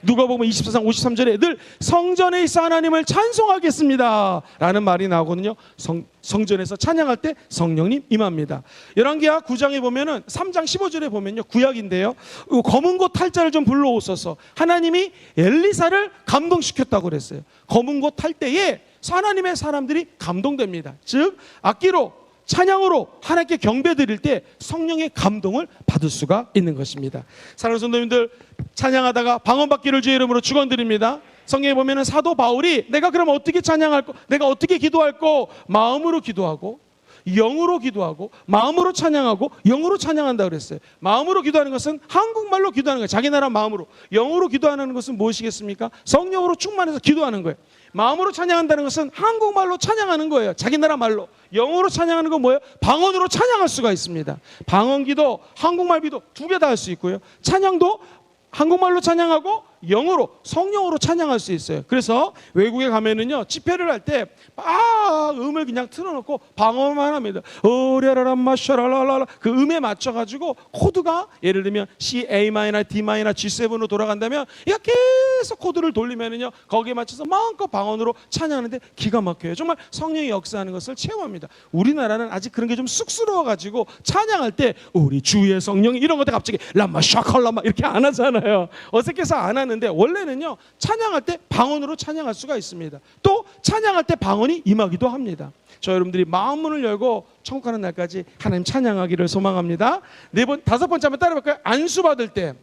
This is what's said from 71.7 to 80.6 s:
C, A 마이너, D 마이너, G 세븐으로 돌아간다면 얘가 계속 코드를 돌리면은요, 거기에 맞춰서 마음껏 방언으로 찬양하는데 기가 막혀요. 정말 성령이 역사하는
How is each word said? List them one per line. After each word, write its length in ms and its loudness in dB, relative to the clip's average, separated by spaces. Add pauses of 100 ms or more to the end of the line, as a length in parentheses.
C, 320 -6
A 200 2
마이너, 320 0
D 180 -6
마이너, 320 -2
G 160 -6
세븐으로 380 -4
돌아간다면 580 -4 (220)
얘가 120 0
계속 800 2
코드를 360 -2
돌리면은요, 560 -6 (180)
거기에 240 -2
맞춰서 320 -8
마음껏 420 -2
방언으로 480 -2 (140)
찬양하는데 520 -4 (160)
기가 260 0
막혀요. 320 -6
정말 240 -4 (120)
성령이 380 -4
역사하는 460 -6